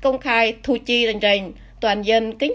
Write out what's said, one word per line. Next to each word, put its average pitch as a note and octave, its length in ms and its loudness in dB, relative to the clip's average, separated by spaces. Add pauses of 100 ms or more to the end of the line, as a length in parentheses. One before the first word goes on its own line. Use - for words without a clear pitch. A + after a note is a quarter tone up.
Công C4 180 0
khai, A3+ 440 0
thu B3 140 0
chi A#3+ 280 -2
rành G#3+ 140 -2
rành, G3+ 320 0 (300)
toàn G#3 200 0
dân A3 360 0
kính D4+ 180 -2